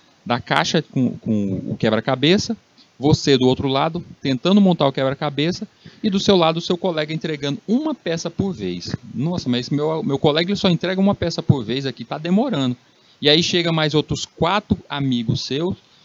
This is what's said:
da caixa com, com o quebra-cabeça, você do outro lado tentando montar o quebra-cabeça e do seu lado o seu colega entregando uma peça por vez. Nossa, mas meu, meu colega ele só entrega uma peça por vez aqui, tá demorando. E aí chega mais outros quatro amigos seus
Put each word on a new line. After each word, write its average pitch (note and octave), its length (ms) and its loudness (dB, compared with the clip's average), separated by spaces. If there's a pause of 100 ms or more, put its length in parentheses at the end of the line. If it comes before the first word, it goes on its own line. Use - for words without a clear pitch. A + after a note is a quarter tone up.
(240)
da A#2+ 160 -2
caixa D3+ 420 0
com, - 360 -2
com G2+ 520 -2
o - 80 -4
quebra-cabeça, C3 760 2 (440)
você C#3+ 380 4
do B2+ 120 4
outro B2+ 200 0
lado D#3+ 360 -2 (160)
tentando E3 400 2
montar F3 260 4
o C#3 60 2
quebra-cabeça C#3+ 760 -2 (360)
e G#3+ 60 -2
do G3 120 0
seu G3 160 4
lado E3 220 4
o - 20 -4
seu F3 180 -2
colega D#3 340 -4
entregando D3 540 -4
uma C#4+ 280 0
peça E3 360 -6
por F#3+ 220 -2
vez. F#2 420 -6 (180)
Nossa, D#3+ 360 -4
mas B2 220 -2
meu, D3+ 340 -2
meu C#3 140 0
colega E3 320 2
ele G3+ 80 -2
só F#3+ 120 2
entrega F3+ 300 0
uma G3 140 4
peça E3+ 280 -4
por C3+ 220 2
vez C3 200 -4
aqui, B2 200 -8
tá C#3 120 -8
demorando. E3 600 0 (440)
E C#3 80 2
aí D3+ 140 4
chega E3+ 300 0
mais D#3 200 0
outros D3+ 320 -2
quatro - 540 -2 (100)
amigos C3 540 -4
seus E3 340 -4 (280)